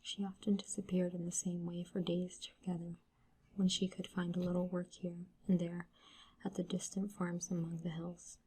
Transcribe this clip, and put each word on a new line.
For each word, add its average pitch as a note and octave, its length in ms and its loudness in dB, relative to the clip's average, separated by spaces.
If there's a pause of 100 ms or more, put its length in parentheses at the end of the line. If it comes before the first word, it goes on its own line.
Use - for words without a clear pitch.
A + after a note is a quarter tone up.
She - 220 -4
often G3 320 2
disappeared F3+ 580 2
in E3+ 120 -2
the F3 60 -2
same F3 340 0
way F3 180 -2
for F#3+ 160 -4
days F3+ 380 0
together, E3+ 580 -6 (600)
when F#3+ 120 4
she F#3 200 4
could F#3 180 -4
find F3 280 0
a F3 60 0
little F3+ 260 2
work F3+ 280 -2
here F3 320 -6 (200)
and F#3 120 8
there E3+ 300 0 (560)
at G3+ 100 -4
the - 80 0
distant F#3+ 500 -2
farms F3 380 -2
among E3 320 0
the F3 80 -2
hills. E3 560 -8